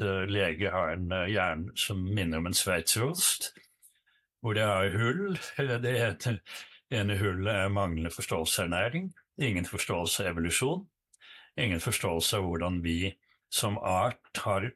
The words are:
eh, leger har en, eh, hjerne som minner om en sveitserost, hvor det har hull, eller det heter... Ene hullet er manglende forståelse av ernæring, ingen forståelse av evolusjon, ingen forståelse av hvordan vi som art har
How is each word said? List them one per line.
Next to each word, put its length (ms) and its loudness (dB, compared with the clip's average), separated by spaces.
eh, 260 0
leger 460 0
har 220 0
en, 180 -2
eh, 160 0
hjerne 500 0
som 240 -2
minner 360 0
om 80 0
en 100 0
sveitserost, 960 0
hvor 140 -2
det 100 2
har 260 4
hull, 480 0
eller 200 0
det 200 0
heter... 420 0
Ene 280 2
hullet 340 2
er 160 2
manglende 420 0
forståelse 520 -2
av 80 -2
ernæring, 420 0
ingen 260 0
forståelse 600 -2
av 120 -2
evolusjon, 500 0
ingen 220 0
forståelse 580 0
av 60 0
hvordan 380 0
vi 320 0
som 280 -2
art 640 0
har 320 0